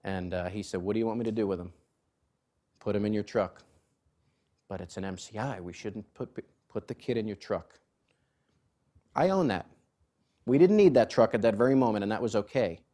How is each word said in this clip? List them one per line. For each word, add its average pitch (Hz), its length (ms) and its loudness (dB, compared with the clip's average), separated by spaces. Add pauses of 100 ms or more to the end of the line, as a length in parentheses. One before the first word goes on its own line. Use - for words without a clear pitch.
And, 92 280 -8
uh, 90 140 -6
he 98 160 -8
said, 95 180 -8
"What 98 120 -4
do 110 60 0
you 113 60 0
want 113 140 -4
me 117 60 -4
to 113 60 -4
do 107 140 -2
with 95 140 -4
him?" 87 140 -14 (1040)
"Put 104 160 -4
him 104 100 0
in 107 60 0
your 104 120 -2
truck." 104 400 -4 (1040)
"But 95 100 -10
it's 92 160 -14
an 95 80 -8
M 95 140 -8
C - 200 -14
I. 113 220 -6
We 87 140 -12
shouldn't 104 400 -12
put, - 160 -12 (400)
put - 180 -10
the 117 80 -10
kid 120 220 -4
in 110 100 -4
your 104 80 -8
truck." - 460 -8 (1300)
I 175 140 2
own 190 200 2
that. 95 180 -4 (800)
We 127 100 4
didn't 185 180 6
need 190 200 8
that 117 160 4
truck 117 240 4
at 104 80 0
that 113 100 4
very 123 220 4
moment, 113 260 2
and 101 100 -2
that 110 80 -2
was 110 160 -4
okay. 101 440 -2 (140)